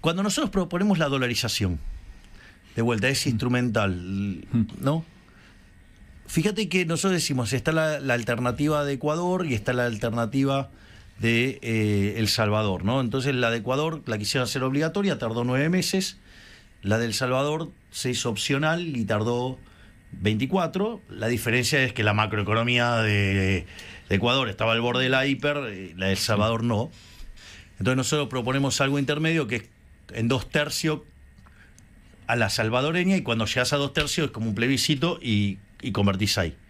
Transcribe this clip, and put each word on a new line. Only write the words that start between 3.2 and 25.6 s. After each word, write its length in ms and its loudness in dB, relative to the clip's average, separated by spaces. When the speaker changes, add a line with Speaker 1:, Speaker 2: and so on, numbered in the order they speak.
Speaker 1:
instrumental, 640 2
Speaker 2:
Mm. 120 2
Speaker 1:
¿no? 240 0
Fíjate 420 0
que 180 0
nosotros 280 0
decimos, 400 0
está 180 0
la, 280 0
la 160 0
alternativa 720 0
de 80 -2
Ecuador 520 -2
y 80 -2
está 200 -2
la 120 2
alternativa 840 0
de, 420 2
eh, 560 2
El 100 2
Salvador, 580 2
¿no? 160 2
Entonces 340 0
la 160 2
de 60 0
Ecuador 500 -2
la 100 -2
quisieron 280 0
hacer 180 -4
obligatoria, 560 0
tardó 240 -2
nueve 260 2
meses, 480 0
la 160 2
de 60 0
El 80 -4
Salvador 580 -2
se 200 -4
hizo 180 -2
opcional 680 0
y 100 0
tardó 520 -2
veinticuatro. 1000 0
La 180 -4
diferencia 560 2
es 100 0
que 100 -2
la 100 4
macroeconomía 840 2
de, 680 2
de 60 2
Ecuador 340 2
estaba 240 0
al 80 2
borde 220 0
de 60 2
la 160 2
hiper, 320 0